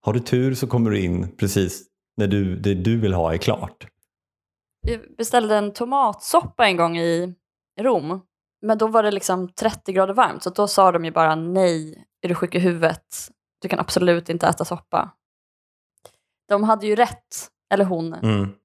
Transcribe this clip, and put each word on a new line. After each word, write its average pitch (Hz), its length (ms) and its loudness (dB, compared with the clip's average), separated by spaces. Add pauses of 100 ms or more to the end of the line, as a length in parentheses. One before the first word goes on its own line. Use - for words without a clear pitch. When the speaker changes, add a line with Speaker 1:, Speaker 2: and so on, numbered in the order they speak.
Speaker 1:
Har 107 120 0
du 120 60 2
tur 127 360 0
så 127 120 -4
kommer 117 240 0
du 101 80 0
in 92 380 -4
precis 98 460 -2 (340)
när 104 100 0
du, 95 280 -2
det 101 180 -2
du 107 260 0
vill 101 140 0
ha 82 200 0
är - 40 -2
klart. - 500 -6 (960)
Speaker 2:
Jag 226 180 -4 (180)
beställde 226 400 2
en 202 160 -2
tomatsoppa 247 920 0
en 185 120 4
gång 170 200 2
i 170 360 -2 (480)
Rom. 190 400 -2 (420)
Men 214 140 0
då 220 100 2
var 220 160 4
det 208 80 2
liksom 185 420 -2
trettio - 400 -4
grader 190 200 2
varmt, 226 300 0
så 185 60 -4
då 202 180 0
sa 190 240 6
de 170 140 -2
ju 160 60 -4
bara: 160 240 2
"Nej, 165 680 -2 (160)
är 180 80 -6
du 175 60 0
sjuk 175 200 -4
i 180 40 2
huvudet? 165 480 0 (540)
Du 190 60 -10
kan - 120 -2
absolut 175 500 0
inte 170 180 0
äta 170 180 0
soppa." - 460 -6 (1400)
De 202 140 2
hade 214 240 2
ju 208 80 2
rätt, - 540 -2 (240)
eller 196 120 4
hon. 165 280 -4
Speaker 1:
Mm. 104 360 0 (160)